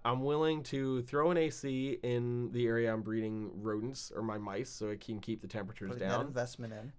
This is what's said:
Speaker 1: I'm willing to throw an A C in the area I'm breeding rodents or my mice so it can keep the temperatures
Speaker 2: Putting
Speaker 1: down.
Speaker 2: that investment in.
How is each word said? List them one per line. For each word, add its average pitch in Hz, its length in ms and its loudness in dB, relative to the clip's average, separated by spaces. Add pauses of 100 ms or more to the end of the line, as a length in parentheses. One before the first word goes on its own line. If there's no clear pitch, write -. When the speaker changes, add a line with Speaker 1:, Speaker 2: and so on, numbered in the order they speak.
Speaker 1:
I'm 131 180 4
willing 151 400 2
to 131 380 0
throw 147 280 4
an 175 60 4
A 160 140 4
C 135 540 -2
in 120 500 2
the 120 140 4
area 113 260 4
I'm 110 80 0
breeding 110 500 -2 (100)
rodents 110 540 -2
or 90 60 -2
my 110 160 -2
mice 104 320 -4
so - 220 -4
it 104 100 -4
can 107 180 -4
keep 107 220 -4
the 98 80 -10
temperatures 104 420 -6
Speaker 2:
Putting 107 160 -2
Speaker 1:
down. 120 140 4
Speaker 2:
that 135 60 -2
investment 120 440 -4
in. 110 280 -10